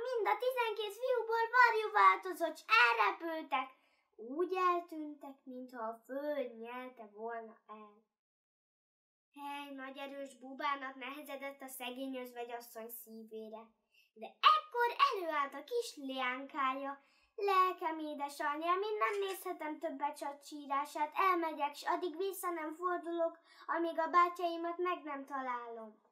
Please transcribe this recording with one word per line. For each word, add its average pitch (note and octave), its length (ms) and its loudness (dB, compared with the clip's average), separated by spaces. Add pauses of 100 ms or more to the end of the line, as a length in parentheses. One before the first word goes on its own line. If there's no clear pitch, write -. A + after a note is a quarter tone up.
mind A#4 240 2
a G#4 100 0
tizenkét A4 600 0
fiúból A4+ 440 2 (100)
varjú A4 320 8 (140)
változott, F#4+ 560 4
s - 60 -16 (200)
elrepültek. D#4+ 920 2 (500)
Úgy E4 260 0
eltűntek, D#4+ 880 0
mintha B3+ 380 -10
a A3+ 240 -6
föld C4 520 -4
nyelte A#3+ 540 -10
volna A3+ 440 -8 (100)
el. G#3+ 360 -18 (1300)
Hely, C#4+ 420 -8
nagy C4+ 240 -10
erős C#4 360 -10
bubánat C4+ 600 -6
nehezedett C#4 680 -10
a C4+ 40 -12
szegény C4 500 -8
özvegyasszony A#3+ 720 -8
szívére. A3 760 -12 (500)
De - 140 -14
ekkor C5+ 680 4 (140)
előállt D#4 440 -2
a C#4 100 -10
kis A#4+ 320 -4
leánkája. C4+ 1080 -4 (300)
„Lelkem F#4 640 2
édesanyja, D4+ 720 -2
én G#4+ 260 0
nem G#4 220 0
nézhetem F4+ 580 -4
többet D4 440 -4
a C#4+ 200 -6
sírását, D4 720 -4
elmegyek, D#4+ 600 2
s - 80 -14
addig D#4+ 340 0
vissza F#4 340 -2
nem D#4 240 -4
fordulok, E4+ 640 0 (280)
amíg E4 320 0
a D#4+ 100 4
bátyáimat E4+ 720 4
meg F4 240 0
nem C#4 220 -8
találom.” A#3+ 760 -6 (120)